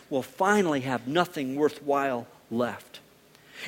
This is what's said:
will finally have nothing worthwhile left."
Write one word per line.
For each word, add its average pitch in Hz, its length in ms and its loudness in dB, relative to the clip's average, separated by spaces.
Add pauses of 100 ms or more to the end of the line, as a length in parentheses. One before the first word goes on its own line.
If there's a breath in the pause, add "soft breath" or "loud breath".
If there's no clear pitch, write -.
(100 loud breath)
will 131 120 0
finally 185 580 2
have 123 280 -4
nothing 143 480 0
worthwhile 139 720 0 (240)
left." 113 500 -4 (680 loud breath)